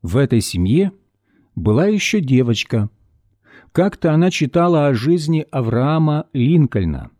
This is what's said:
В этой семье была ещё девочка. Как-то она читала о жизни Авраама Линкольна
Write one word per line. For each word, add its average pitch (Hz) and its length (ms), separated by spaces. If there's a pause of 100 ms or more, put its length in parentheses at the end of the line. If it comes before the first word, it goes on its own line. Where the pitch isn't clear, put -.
В 87 140
этой 127 240
семье 117 520 (600)
была 120 320
ещё 208 340
девочка. 120 720 (800)
Как-то 170 420
она 170 180
читала 156 580
о 135 60
жизни 156 560
Авраама 147 800
Линкольна 120 880